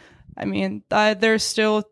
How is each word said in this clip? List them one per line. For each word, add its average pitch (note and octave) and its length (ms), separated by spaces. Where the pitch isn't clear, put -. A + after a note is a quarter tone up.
I - 80
mean, G2+ 480
I, G#3+ 220
there's A3 280
still G#3+ 500